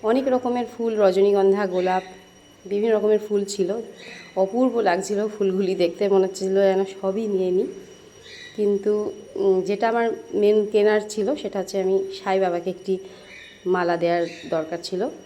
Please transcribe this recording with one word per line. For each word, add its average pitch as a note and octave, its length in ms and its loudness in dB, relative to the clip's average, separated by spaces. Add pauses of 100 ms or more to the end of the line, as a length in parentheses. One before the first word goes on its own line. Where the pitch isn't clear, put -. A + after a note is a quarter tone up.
অনেক B3 240 2
রকমের B3 380 0 (120)
ফুল, A3+ 180 -2
রজনীগন্ধা, G3 720 4
গোলাপ, F#3 360 0 (640)
বিভিন্ন G#3 300 0
রকমের G#3 240 4
ফুল G#3 260 -2
ছিল। F#3+ 240 -2 (640)
অপূর্ব A3+ 440 2
লাগছিল F#3+ 480 0
ফুলগুলি F#3+ 480 0
দেখতে, F3 340 0
মনে F#3+ 180 4
হচ্ছিল F#3+ 340 -4
যেন F#3+ 200 4 (200)
সবই G3+ 260 -2
নিয়ে F#3 240 0
নিই। G3 160 2 (880)
কিন্তু, G#3 380 0 (420)
উম, F#3+ 260 2
যেটা G3 280 -2
আমার A#3 180 0 (260)
মেন G#3 320 4
কেনার G#3+ 440 2
ছিল G#3 260 -2
সেটা G3+ 240 -8
হচ্ছে F#3 220 -6
আমি F#3+ 140 2 (280)
সাই F#3+ 160 0
বাবাকে F3 300 0
একটি F3+ 240 -4 (720)
মালা F3+ 320 2
দেওয়ার E3+ 280 2 (240)
দরকার D#3+ 340 -4
ছিল। F#3 180 -6 (240)